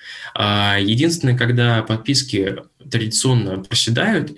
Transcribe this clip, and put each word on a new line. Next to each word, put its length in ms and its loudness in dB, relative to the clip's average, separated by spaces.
А, 460 2
единственное, 560 2
когда 460 2
подписки 720 -2
традиционно 680 0
проседают, 800 0